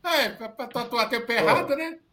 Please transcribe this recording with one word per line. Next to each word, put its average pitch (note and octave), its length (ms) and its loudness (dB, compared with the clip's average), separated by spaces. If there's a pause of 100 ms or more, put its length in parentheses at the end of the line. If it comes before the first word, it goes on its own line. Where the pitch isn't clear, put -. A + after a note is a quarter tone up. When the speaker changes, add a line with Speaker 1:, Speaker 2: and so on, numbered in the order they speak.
Speaker 1:
É, D4 280 2
pra, A3 180 -12
pra A#3+ 180 -10
tatuar A#3+ 420 -2
tempo A#3 180 -2
Speaker 2:
Pô, A#3 60 -2
Speaker 1:
errado, B3+ 440 4
né? D#4+ 220 -6 (140)